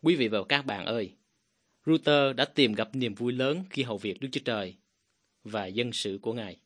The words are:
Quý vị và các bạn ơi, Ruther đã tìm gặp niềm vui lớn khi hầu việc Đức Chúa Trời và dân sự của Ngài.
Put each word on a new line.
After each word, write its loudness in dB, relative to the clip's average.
Quý 6
vị 2
và 0
các 0
bạn -4
ơi, -4
Ruther 4
đã 2
tìm 4
gặp -2
niềm -2
vui -2
lớn 0
khi -4
hầu -4
việc -6
Đức -6
Chúa -6
Trời -4
và -6
dân -4
sự -4
của -4
Ngài. -10